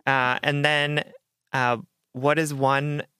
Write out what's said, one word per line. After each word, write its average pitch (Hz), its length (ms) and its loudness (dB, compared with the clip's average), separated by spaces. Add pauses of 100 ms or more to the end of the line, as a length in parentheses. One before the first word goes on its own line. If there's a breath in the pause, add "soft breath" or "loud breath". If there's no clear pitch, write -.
Uh, 127 380 2
and 143 220 0
then, 147 400 0 (480)
uh, 123 240 0 (340)
what 143 260 0
is 151 160 -2
one 139 500 0 (160)